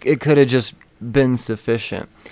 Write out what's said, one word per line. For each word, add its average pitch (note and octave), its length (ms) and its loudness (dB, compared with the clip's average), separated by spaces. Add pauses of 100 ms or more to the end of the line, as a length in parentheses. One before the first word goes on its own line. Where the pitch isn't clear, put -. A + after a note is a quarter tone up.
it D3 140 0
could D3 160 2
have C#3 100 6
just B2 300 -2 (360)
been B2+ 240 2
sufficient. A2+ 720 -6 (240)